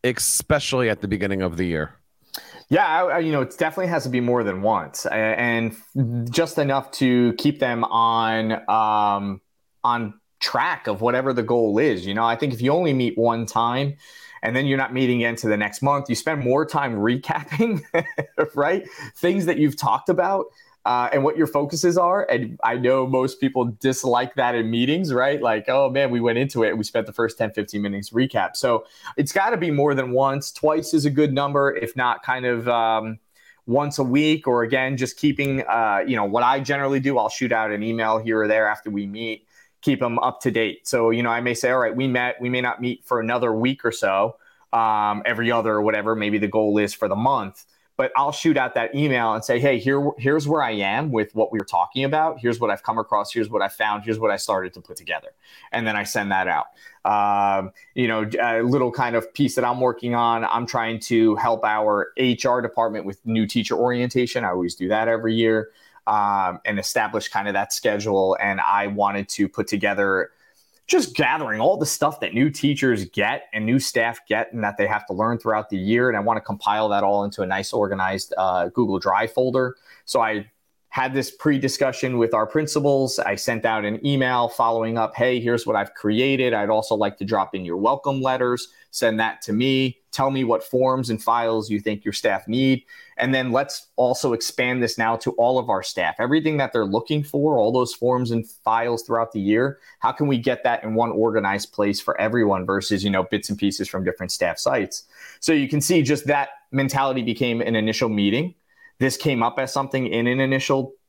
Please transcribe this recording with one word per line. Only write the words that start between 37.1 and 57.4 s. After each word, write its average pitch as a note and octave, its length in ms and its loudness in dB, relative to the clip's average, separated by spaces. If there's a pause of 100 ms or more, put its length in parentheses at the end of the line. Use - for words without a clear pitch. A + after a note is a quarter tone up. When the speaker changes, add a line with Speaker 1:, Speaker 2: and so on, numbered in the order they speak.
Speaker 2:
I'll A2 120 2
shoot B2 220 -2
out A2 200 0
an G#2 100 -4
email A2+ 380 0
here A2 240 0
or G#2 40 2
there G#2+ 200 2
after G#2+ 240 -4
we G2+ 160 -4
meet, A2 400 -10 (340)
keep C3+ 220 0
'em A#2 160 -2
up B2+ 220 -2
to B2+ 100 0
date. A2 360 -2
So, A#2 220 2
you A#2 140 0
know, A#2 80 0
I A#2 100 -2
may B2 140 -2
say, B2 160 0
"All B2+ 80 2
right, A#2+ 160 0
we C3 120 0
met," B2 320 -2
we B2 100 -4
may B2+ 120 -2
not B2 180 -4
meet B2 260 -6
for A#2+ 140 0
another A#2 320 0
week B2 320 0
or A#2+ 80 0
so, G2+ 440 0 (360)
um, G#2+ 540 0
every A#2 260 0
other A2+ 220 0
or G#2+ 80 0
whatever, G#2+ 340 0
maybe G#2 220 -2
the G#2 100 0
goal G#2+ 300 2
is G2+ 160 0
for - 140 -4
the F#2+ 80 0
month. A2+ 500 -2 (320)
But B2+ 200 0
I'll C#3+ 160 2
shoot D#3 240 2
out B2+ 160 0
that A#2 200 -2
email B2+ 420 0
and A2 100 -6
say, B2 120 2
"Hey, C3 200 2
here, C#3 400 0
here's C#3+ 320 0
where D#3 120 2
I A#2+ 100 0
am A2 420 -2
with G#2+ 200 0
what A2 200 0
we A2 60 0
were - 40 -4
talking F2 400 -2
about. D#3 380 0
Here's A#2 180 0
what A#2 100 0
I've G2 140 -4
come A2+ 140 -2
across. G#2 340 -2
Here's A2 180 -2
what G#2+ 120 0
I G2 80 0
found. G#2 340 -2
Here's A2 160 -2
what A2 120 2
I G2 40 0
started F#2+ 380 -2
to F2+ 80 -20
put - 160 -18
together." E2 320 -8 (420)
And A2+ 160 -4
then G#2+ 80 -2
I G#2 80 -2
send G2+ 260 -4
that F#2 200 0
out. D#2 160 -2 (400)
Um, G2+ 680 2 (220)